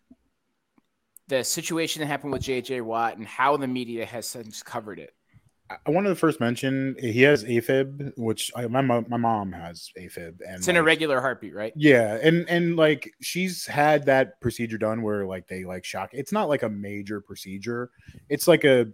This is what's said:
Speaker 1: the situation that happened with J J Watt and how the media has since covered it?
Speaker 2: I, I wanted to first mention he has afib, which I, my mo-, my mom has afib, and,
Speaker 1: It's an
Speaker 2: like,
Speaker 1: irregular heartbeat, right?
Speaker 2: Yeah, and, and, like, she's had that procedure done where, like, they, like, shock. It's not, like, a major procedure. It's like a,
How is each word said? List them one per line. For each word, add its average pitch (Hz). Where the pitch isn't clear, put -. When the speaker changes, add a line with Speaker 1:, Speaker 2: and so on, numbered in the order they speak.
Speaker 1:
the 131
situation 160
that 147
happened 143
with 131
J 127
J 127
Watt 113
and 107
how 139
the 139
media 117
has 113
since 110
covered 104
it? 73
Speaker 2:
I, 101
I 151
wanted 190
to 175
first -
mention 135
he 120
has 139
afib, 135
which 113
I, 120
my 123
mo-, 120
my 120
mom 110
has 87
afib, 90
and, 92
Speaker 1:
It's -
an 180
Speaker 2:
like, 170
Speaker 1:
irregular 156
heartbeat, 117
right? 107
Speaker 2:
Yeah, 120
and, 165
and, 170
like, 156
she's 180
had 147
that 131
procedure 113
done 110
where, 104
like, 92
they, 92
like, 92
shock. 95
It's 135
not, 202
like, 139
a 113
major 101
procedure. 101
It's -
like 160
a, 127